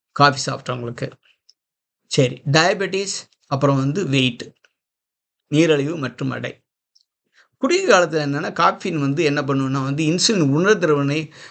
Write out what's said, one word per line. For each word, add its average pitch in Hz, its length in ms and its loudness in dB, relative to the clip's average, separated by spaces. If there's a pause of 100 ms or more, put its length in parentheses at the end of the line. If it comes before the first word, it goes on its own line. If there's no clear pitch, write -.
(120)
காஃபி 139 400 2
சாப்பிட்றவங்களுக்கு. 120 600 -8 (960)
சரி, 131 340 0 (100)
டயபெட்டிஸ், 190 680 0 (300)
அப்புறம் 139 300 0
வந்து 143 300 -2
வெயிட், 131 480 -2 (920)
நீரிழிவு 156 500 2
மற்றும் 131 340 -6
எடை. 120 320 -10 (920)
குறுகிய 196 300 0
காலத்துல 165 380 4
என்னன்னா, 147 280 -4
காஃபின் 180 460 -2
வந்து 143 240 0
என்ன 147 180 0
பண்ணுன்னா 135 420 -2
வந்து 143 200 -2
இன்சுலின் 165 520 2
உணர்திறனை 156 760 2 (200)